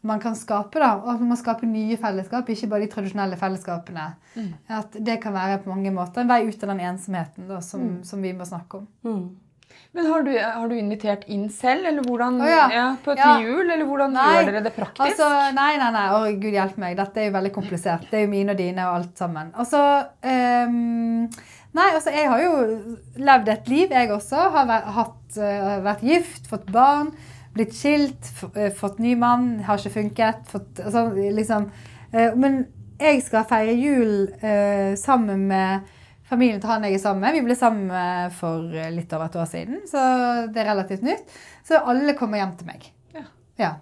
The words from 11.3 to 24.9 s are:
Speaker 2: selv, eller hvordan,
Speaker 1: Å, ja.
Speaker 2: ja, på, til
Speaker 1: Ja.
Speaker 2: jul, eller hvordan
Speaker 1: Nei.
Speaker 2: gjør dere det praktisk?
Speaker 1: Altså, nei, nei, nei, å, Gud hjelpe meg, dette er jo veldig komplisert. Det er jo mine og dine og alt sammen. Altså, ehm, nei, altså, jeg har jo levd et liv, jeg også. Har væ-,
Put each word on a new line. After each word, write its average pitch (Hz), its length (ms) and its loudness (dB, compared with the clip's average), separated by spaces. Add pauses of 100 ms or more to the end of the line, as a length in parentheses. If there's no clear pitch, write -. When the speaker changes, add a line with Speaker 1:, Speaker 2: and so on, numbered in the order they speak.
Speaker 2:
selv, 262 360 0
eller 302 180 0
hvordan, 247 380 0
Speaker 1:
Å, 285 80 2
ja. 320 220 6
Speaker 2:
ja, 247 340 0
på, 285 100 0
til - 20 0
Speaker 1:
Ja. 277 240 8
Speaker 2:
jul, 311 300 0
eller 311 140 0
hvordan 277 280 0
Speaker 1:
Nei. 311 320 6
Speaker 2:
gjør - 20 2
dere 208 160 -2
det 220 140 -4
praktisk? 269 420 -2
Speaker 1:
Altså, 277 360 4
nei, 285 220 2
nei, 247 140 2
nei, 202 200 0
å, 208 300 2
Gud 214 140 -2
hjelpe 190 240 0
meg, 180 180 -4
dette 196 220 -4
er 214 120 0
jo 196 80 -2
veldig 190 140 -2
komplisert. 175 480 -4 (100)
Det - 40 -2
er 214 120 2
jo 208 40 -2
mine 196 200 0
og 196 60 0
dine 185 220 -2
og 180 180 -2
alt 175 220 -6
sammen. 165 340 -8
Altså, 285 540 2 (160)
ehm, 240 1040 0 (460)
nei, 359 200 4
altså, 311 180 0
jeg 294 160 2
har 247 120 4
jo 233 560 0 (220)
levd 254 300 6
et 220 200 -2
liv, 311 220 4
jeg 247 200 4
også. 277 400 0
Har 294 160 4
væ-, 220 260 0